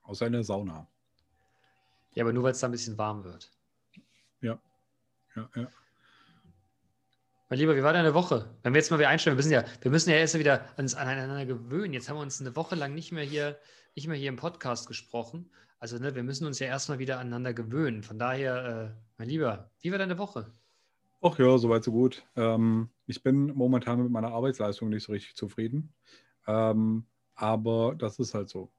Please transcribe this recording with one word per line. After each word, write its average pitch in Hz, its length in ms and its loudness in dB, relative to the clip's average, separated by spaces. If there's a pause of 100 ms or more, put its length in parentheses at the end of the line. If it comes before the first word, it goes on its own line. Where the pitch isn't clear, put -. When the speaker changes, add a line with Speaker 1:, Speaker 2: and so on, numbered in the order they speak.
Speaker 1:
Außer 110 240 -4
in 117 60 0
der 117 100 0
Sauna. 98 440 -6 (1300)
Speaker 2:
Ja, 120 100 -2
aber 117 100 0
nur, 123 100 0
weil's 127 160 2
da 131 80 0
ein 120 40 -2
bisschen 113 260 -8
warm 107 260 -4
wird. 87 280 -18 (880)
Speaker 1:
Ja. 113 180 -4 (760)
Ja, 110 200 -10
ja. 120 120 -6 (1800)
Speaker 2:
Mein 127 100 -2
Lieber, 156 180 6
wie 135 60 2
war 156 100 6
deine 160 200 6
Woche? 151 360 2 (140)
Wenn 123 100 2
wir 151 60 8
jetzt 151 120 0
mal 156 80 4
wieder 143 100 6
einstellen, 156 260 4
wir 127 80 2
müssen 156 100 4
ja, 120 100 6 (180)
wir 127 100 0
müssen 160 180 4
ja 156 80 6
erst 160 200 4
wieder 143 280 4 (120)
ans, 131 180 -4
aneinander 135 500 -4
gewöhnen. 131 480 -6
Jetzt 123 160 -8
haben 151 80 -6
wir 151 40 -6
uns 139 200 -10
eine 131 140 -10
Woche 165 200 -4
lang 143 180 -4
nicht 160 180 -12
mehr 156 120 -6
hier, 147 340 -4 (380)
nicht 143 120 -8
mehr 156 100 -4
hier 139 120 -4
im 127 60 -6
Podcast 127 520 -6
gesprochen. 117 640 -10 (300)
Also, 117 180 -10
ne, 135 180 -6
wir 123 80 -6
müssen 139 220 -6
uns 143 140 -6
ja 135 80 -4
erstmal 135 320 -6
wieder 131 200 -4
aneinander 123 340 -6
gewöhnen. 117 500 -4
Von 107 160 -14
daher, 123 760 -4
äh, - 60 -20 (160)
mein 117 120 -8
Lieber, 123 420 -2 (100)
wie 175 100 -4
war 196 60 -2
deine 180 200 -2
Woche? 190 340 -8 (680)
Speaker 1:
Ach 175 180 4
ja, 127 180 10
soweit 117 260 4
so 120 80 0
gut. 127 340 2 (100)
Ähm, 113 540 4 (160)
ich - 180 -10
bin 139 300 4
momentan 123 480 2
mit 123 100 0
meiner 117 200 0
Arbeitsleistung 113 580 -2
nicht 107 140 -2
so - 100 -10
richtig - 220 -8
zufrieden. 113 580 -6 (540)
Ähm, 110 580 2 (300)
aber 113 600 0
das 117 240 -6
ist 117 140 -2
halt 101 160 -4
so. 95 300 -12